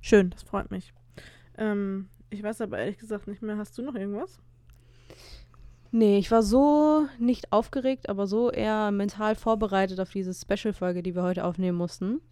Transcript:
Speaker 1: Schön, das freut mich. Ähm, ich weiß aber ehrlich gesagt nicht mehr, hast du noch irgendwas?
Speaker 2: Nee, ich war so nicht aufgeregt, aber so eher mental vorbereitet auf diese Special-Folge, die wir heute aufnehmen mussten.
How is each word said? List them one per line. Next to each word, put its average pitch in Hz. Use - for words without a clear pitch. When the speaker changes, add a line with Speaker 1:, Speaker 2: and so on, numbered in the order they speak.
Speaker 1:
Schön, 190
das -
freut -
mich. 190
Ähm, 202
ich 208
weiß 214
aber 202
ehrlich 165
gesagt 214
nicht 202
mehr, 214
hast 208
du 233
noch 262
irgendwas? 202
Speaker 2:
Nee, 214
ich 202
war 226
so 294
nicht 240
aufgeregt, 254
aber 202
so 226
eher 214
mental 202
vorbereitet 196
auf 185
diese 185
Special-Folge, 180
die 175
wir 180
heute 180
aufnehmen 180
mussten. 185